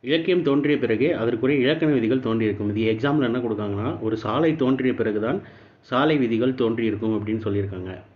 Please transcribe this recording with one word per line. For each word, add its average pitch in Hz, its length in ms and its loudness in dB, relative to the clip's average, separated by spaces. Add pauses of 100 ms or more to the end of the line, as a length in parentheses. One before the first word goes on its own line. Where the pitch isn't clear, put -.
இலக்கியம் 165 420 0
தோன்றிய 143 360 2
பிறகே 117 340 2
அதற்குரிய 123 480 0
இலக்கண 151 320 2
விதிகள் 127 280 2
தோன்றியிருக்கும். 107 560 0
இது 110 160 2
எக்ஸாம்ல 139 300 0
என்ன 120 160 0
கொடுக்காங்கன்னா, 110 640 -4
"ஒரு 110 160 -2
சாலை 147 400 0
தோன்றிய 127 380 0
பிறகுதான் 113 460 -2 (400)
சாலை 143 380 0
விதிகள் 123 340 2
தோன்றியிருக்கும்" 113 680 0
அப்படின்னு 107 220 -4
சொல்லியிருக்காங்க. 98 580 -4 (180)